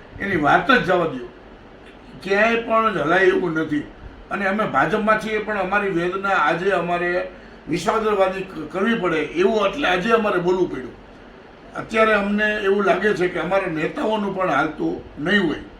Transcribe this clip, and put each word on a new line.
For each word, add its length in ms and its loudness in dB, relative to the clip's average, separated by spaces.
એની 160 -2
વાત 340 2
જ 140 4
જવા 200 2
દો, 240 -6
ક્યાંય 340 2
પણ 420 0
હલાય 220 2
એવું 320 4
નથી. 300 -2
અને 160 -2
અમે 180 0
ભાજપમાં 560 2
છીએ 180 -4
પણ 200 -4
અમારી 320 0
વેદના 380 -2
આજે 420 2
અમારે 600 -2
વિષાદવાદી 720 0
ક-, 320 -12
કરવી 220 0
પડે 220 -2
એવું, 500 0
એટલે 220 -2
આજે 240 0
અમારે 260 2
બોલવું 320 0
પડ્યું. 220 -10
અત્યારે 380 2
અમને 400 0
એવું 300 2
લાગે 300 2
છે 140 0
કે 120 -4
અમારા 260 0
નેતાઓનું 680 -2
પણ 140 0
હાલતું 760 -2
નહીં 160 2
હોય. 160 0